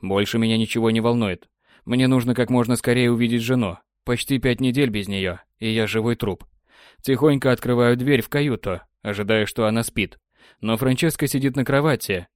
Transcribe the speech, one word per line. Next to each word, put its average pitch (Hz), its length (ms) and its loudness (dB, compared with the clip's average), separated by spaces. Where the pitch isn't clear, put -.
Больше 98 380 0
меня 113 180 2
ничего 113 340 0
не 113 120 0
волнует. 117 480 -2
Мне 127 240 2
нужно 127 260 2
как 120 140 0
можно 123 280 2
скорее 120 360 0
увидеть 117 300 0
жену. 113 340 0
Почти 131 340 -2
пять 123 240 0
недель 131 260 2
без 104 200 -4
неё, 95 320 -4
и 113 100 -4
я 110 180 0
живой 113 300 -2
труп. 98 280 -6
Тихонько 135 480 2
открываю 120 460 2
дверь 127 240 2
в - 80 -16
каюту, 123 500 -2
ожидая, 104 420 0
что 110 220 -2
она 110 160 0
спит. - 360 -4
Но 110 160 -2
Франческа 131 480 0
сидит 135 280 0
на 135 80 0
кровати, 131 720 0